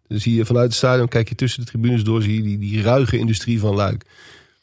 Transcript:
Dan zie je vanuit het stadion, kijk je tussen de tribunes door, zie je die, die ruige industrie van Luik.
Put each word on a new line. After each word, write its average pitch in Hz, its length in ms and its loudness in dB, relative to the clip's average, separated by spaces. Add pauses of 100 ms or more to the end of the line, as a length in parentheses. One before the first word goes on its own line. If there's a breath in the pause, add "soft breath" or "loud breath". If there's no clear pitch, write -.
Dan 107 120 -6
zie 117 160 0
je 113 100 2
vanuit 120 220 2
het 117 80 0
stadion, 127 340 2
kijk 113 200 0
je - 60 -10
tussen 127 300 -4
de - 60 -12
tribunes 113 340 0
door, 113 180 0
zie 104 140 0
je 110 60 -2
die, 104 160 -2
die 104 240 -4
ruige 123 360 2
industrie 113 420 -2
van 101 140 0
Luik. 95 300 -2 (580 loud breath)